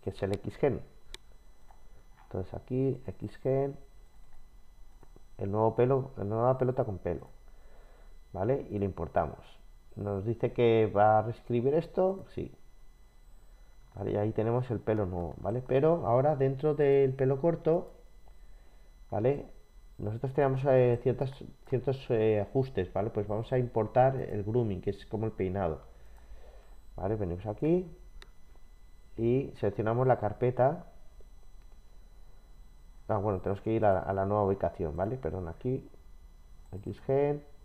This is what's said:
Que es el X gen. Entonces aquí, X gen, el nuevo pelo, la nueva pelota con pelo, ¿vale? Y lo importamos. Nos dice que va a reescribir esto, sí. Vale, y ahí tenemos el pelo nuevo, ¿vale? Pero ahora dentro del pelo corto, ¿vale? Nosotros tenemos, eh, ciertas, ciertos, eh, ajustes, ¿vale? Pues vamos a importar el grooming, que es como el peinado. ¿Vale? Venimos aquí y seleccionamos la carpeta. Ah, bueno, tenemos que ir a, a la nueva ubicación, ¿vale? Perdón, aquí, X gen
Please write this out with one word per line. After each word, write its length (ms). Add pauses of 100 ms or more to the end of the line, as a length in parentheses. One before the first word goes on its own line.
Que 80
es 100
el 120
X 240
gen. 240 (1400)
Entonces 280
aquí, 540
X 300
gen, 400 (1600)
el 140
nuevo 240
pelo, 420
la 80
nueva 320
pelota 260
con 140
pelo, 300 (1040)
¿vale? 360
Y 80
lo 80
importamos. 540 (560)
Nos 300
dice 260
que 420
va 260
a 20
reescribir 540
esto, 580
sí. 180 (1400)
Vale, 180
y 60
ahí 160
tenemos 380
el 100
pelo 240
nuevo, 320
¿vale? 280
Pero 400
ahora 300
dentro 400
del 380
pelo 260
corto, 540 (1160)
¿vale? 360 (520)
Nosotros 360
tenemos, 320
eh, 380
ciertas, 280 (380)
ciertos, 400
eh, 320
ajustes, 500
¿vale? 200
Pues 160
vamos 260
a 40
importar 600
el 260
grooming, 380
que 80
es 160
como 220
el 40
peinado. 520 (1120)
¿Vale? 180
Venimos 300
aquí 400 (1300)
y 420
seleccionamos 480
la 100
carpeta. 680 (2250)
Ah, 100
bueno, 220
tenemos 220
que 100
ir 140
a, 140
a 140
la 120
nueva 200
ubicación, 500
¿vale? 220
Perdón, 300
aquí, 400 (840)
X 300
gen 420 (220)